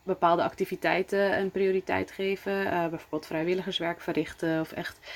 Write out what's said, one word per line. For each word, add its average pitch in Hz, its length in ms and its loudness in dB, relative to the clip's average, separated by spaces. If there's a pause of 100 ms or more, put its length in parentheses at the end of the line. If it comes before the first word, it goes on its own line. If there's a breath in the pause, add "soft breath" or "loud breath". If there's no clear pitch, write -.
bepaalde 175 400 4
activiteiten 185 960 2
een 190 120 0
prioriteit 190 600 0
geven. 196 600 -2
Eh, 170 180 0
bijvoorbeeld 156 380 -6
vrijwilligerswerk 170 760 -2
verrichten 160 600 -2
of 160 120 -4
echt - 260 -8 (180 loud breath)